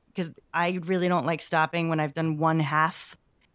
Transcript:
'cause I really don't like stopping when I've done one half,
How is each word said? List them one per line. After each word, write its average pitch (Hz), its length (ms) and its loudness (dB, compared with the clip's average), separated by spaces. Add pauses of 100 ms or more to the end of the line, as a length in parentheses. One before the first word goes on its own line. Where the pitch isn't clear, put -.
(140)
'cause 170 160 -4 (240)
I 175 300 0
really 180 240 0
don't 175 180 0
like 160 160 -2
stopping 165 460 0
when 160 100 0
I've 151 160 -2
done 160 240 -2
one 160 220 4
half, 156 560 0 (380)